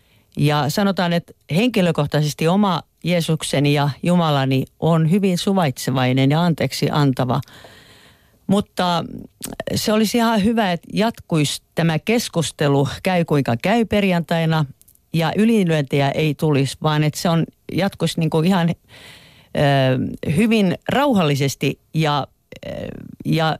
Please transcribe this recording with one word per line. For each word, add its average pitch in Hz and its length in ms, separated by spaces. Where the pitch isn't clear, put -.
Ja 147 300
sanotaan, 185 460
että 170 200
henkilökohtaisesti 160 920
oma 190 340
Jeesukseni 160 720
ja 147 160
Jumalani 147 640
on 160 320
hyvin 190 260
suvaitsevainen 135 960
ja 160 120
anteeksi - 480
antava. 131 500
Mutta 185 580
se - 180
olisi 220 240
ihan 226 260
hyvä, 220 280
että 170 220
jatkuisi 175 680
tämä 165 240
keskustelu, 147 880
käy 180 220
kuinka 135 360
käy 226 240
perjantaina, 170 800
ja 160 220
ylilyöntejä 160 760
ei 151 240
tulisi, 139 480
vaan 151 200
että 151 160
se 185 100
on, 165 160
jatkuisi 170 460
niinku 160 220
ihan, 170 280
ö, 170 40
hyvin 208 420
rauhallisesti 151 880
ja, 147 340
ö, - 20
ja, 156 340